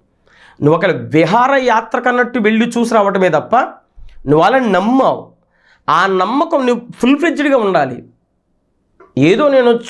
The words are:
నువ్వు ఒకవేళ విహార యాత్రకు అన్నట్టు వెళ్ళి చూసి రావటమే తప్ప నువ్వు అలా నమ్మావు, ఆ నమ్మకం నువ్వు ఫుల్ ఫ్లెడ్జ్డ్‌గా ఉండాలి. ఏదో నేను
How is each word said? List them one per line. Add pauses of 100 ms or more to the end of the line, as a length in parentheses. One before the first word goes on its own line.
(600)
నువ్వు
ఒకవేళ (180)
విహార (120)
యాత్రకు
అన్నట్టు
వెళ్ళి (100)
చూసి
రావటమే
తప్ప (720)
నువ్వు
అలా
నమ్మావు, (680)
ఆ
నమ్మకం
నువ్వు (180)
ఫుల్
ఫ్లెడ్జ్డ్‌గా
ఉండాలి. (1200)
ఏదో
నేను (180)